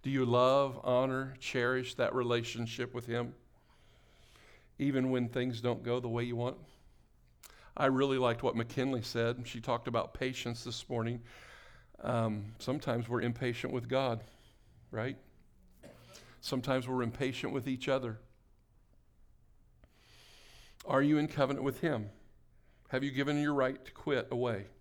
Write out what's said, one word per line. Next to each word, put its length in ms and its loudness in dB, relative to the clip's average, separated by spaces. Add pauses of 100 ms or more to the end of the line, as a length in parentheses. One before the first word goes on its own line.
Do 80 -2
you 140 4
love, 580 6
honor, 560 2
cherish 560 0
that 180 2
relationship 800 -2
with 140 -8
him, 260 -2 (1400)
even 320 2
when 180 2
things 320 -2
don't 220 0
go 180 0
the 80 -4
way 160 -2
you 120 -4
want? 220 -4 (1200)
I 120 2
really 320 4
liked 240 2
what 120 2
McKinley 460 0
said. 440 0
She 140 -10
talked 280 -2
about 260 0
patience 500 -4
this 240 -8
morning. 320 -2 (840)
Um, 420 0 (140)
sometimes 500 -2
we're 120 2
impatient 520 -2
with 140 -4
God, 340 0 (720)
right? 260 -4 (1200)
Sometimes 460 0
we're 140 0
impatient 520 -2
with 140 -2
each 200 -4
other. 320 0 (2750)
Are 160 4
you 160 6
in 100 2
covenant 360 0
with 180 -2
him? 280 0 (800)
Have 140 0
you 60 0
given 320 0
your 140 2
right 280 2
to 80 -18
quit 380 -2
away? 360 -2 (160)